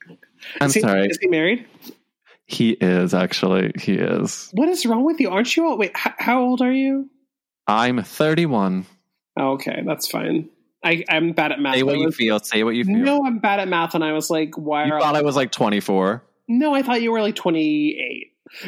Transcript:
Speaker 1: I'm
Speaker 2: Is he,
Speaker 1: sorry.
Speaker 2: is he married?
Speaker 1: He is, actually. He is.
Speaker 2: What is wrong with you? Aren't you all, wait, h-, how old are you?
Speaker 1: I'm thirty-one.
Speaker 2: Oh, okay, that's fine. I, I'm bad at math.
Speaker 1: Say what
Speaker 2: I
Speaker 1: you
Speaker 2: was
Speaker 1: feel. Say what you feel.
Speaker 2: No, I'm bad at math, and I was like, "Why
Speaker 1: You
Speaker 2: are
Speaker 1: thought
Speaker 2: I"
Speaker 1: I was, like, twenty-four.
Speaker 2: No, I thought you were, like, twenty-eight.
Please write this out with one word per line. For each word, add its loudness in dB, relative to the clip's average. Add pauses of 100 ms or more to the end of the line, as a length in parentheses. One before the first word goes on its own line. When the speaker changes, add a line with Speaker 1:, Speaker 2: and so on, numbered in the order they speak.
(600)
Speaker 1:
I'm 2
Speaker 2:
Is 2
he, 4
Speaker 1:
sorry. 4
Speaker 2:
is -2
he 0
married? 2 (800)
Speaker 1:
He 2
is, 2
actually. 2
He -2
is. -2
Speaker 2:
What 2
is -2
wrong 2
with 0
you? 0
Aren't 0
you 2
all, 0
wait, -2
h-, -4
how 2
old 0
are 2
you? 0 (560)
Speaker 1:
I'm 2
thirty-one. 0 (540)
Speaker 2:
Oh, 0
okay, -6
that's -6
fine. -4 (340)
I, -2
I'm 0
bad 0
at -6
math. 0
Speaker 1:
Say 2
what 2
Speaker 2:
I -2
Speaker 1:
you 0
Speaker 2:
was -2
Speaker 1:
feel. 0
Say 0
what 0
you 0
feel. 2
Speaker 2:
No, 2
I'm -2
bad 0
at -4
math, -2
and 0
I 0
was -4
like, -2
"Why -2
Speaker 1:
You 0
Speaker 2:
are 0
Speaker 1:
thought 2
Speaker 2:
I" 2
Speaker 1:
I 2
was, 0
like, 0
twenty-four. 0 (240)
Speaker 2:
No, 2
I 2
thought 0
you 0
were, 0
like, 0
twenty-eight. -2 (340)